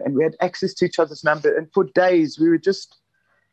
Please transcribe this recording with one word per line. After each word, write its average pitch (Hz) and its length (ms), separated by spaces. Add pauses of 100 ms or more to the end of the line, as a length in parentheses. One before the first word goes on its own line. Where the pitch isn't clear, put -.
and 139 100
we 147 80
had 160 180
access 185 340
to - 100
each - 140
other's 156 240
number. 151 320
And 156 180
for 190 100
days, 180 560
we 165 100
would 165 140
just - 340 (560)